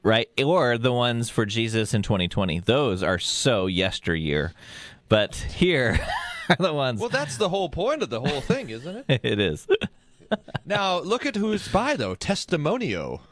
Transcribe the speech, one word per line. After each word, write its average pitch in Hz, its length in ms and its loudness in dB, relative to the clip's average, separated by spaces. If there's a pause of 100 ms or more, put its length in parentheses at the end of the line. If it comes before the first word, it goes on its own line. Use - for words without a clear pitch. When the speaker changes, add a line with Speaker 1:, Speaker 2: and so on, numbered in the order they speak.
Speaker 1:
Right, 110 260 4 (140)
or 139 360 4
the 123 140 2
ones 120 380 0
for 113 160 2
Jesus 110 480 0
in 104 80 2
twenty 92 240 2
twenty. 90 320 0
Those 110 460 2
are 90 160 2
so 104 480 0
yesteryear. 85 840 0 (560)
But 107 280 2
here 143 640 2 (280)
<laughs> - 200 -12
are 180 100 4
the 170 160 0
ones. 127 240 0
Speaker 2:
Well, 226 120 -4
that's - 260 -2
the 190 140 0
whole 190 180 -2
point 214 340 -2
of 127 80 -6
the 113 100 -4
whole 139 200 -2
thing, - 300 -2
isn't 165 380 -12
it? 127 120 2
Speaker 1:
<laughs> - 20 -
It 110 160 0
is. 82 300 0 (960)
Speaker 2:
Now, 190 340 0
look 208 280 -2
at 240 100 -2
who 214 160 0
it's 208 160 -4
by, 247 260 2
though. 98 220 -2
Testimonio. 147 1040 -2 (120)